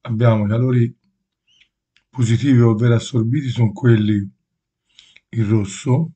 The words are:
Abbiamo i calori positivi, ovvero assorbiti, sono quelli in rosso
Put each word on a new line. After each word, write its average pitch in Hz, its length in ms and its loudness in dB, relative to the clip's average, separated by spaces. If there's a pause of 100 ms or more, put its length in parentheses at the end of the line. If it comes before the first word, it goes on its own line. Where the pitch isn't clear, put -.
Abbiamo 113 460 0
i - 20 -2
calori 120 480 0 (1120)
positivi, 123 520 2
ovvero 117 340 2
assorbiti, 123 560 -2
sono 117 220 -2
quelli 107 540 0 (1000)
in 110 220 -4
rosso 127 640 -2